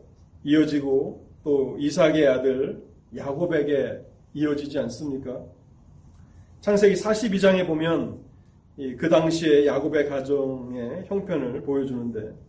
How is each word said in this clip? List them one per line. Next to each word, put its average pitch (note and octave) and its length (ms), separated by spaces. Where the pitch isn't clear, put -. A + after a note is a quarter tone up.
이어지고 C#3+ 840
또 C3+ 360
이삭의 D3 480
아들 C3 540
야곱에게 C#3 880
이어지지 D3 460
않습니까? B2+ 640
창세기 G3+ 340
사십이 G#3+ 460
장에 F#3 260
보면 D#3 520
이, C3 180
그 E3+ 140
당시에 D#3+ 560
야곱의 C#3+ 420
가정의 C3+ 1000
형편을 D3 560
보여주는데, A#2+ 680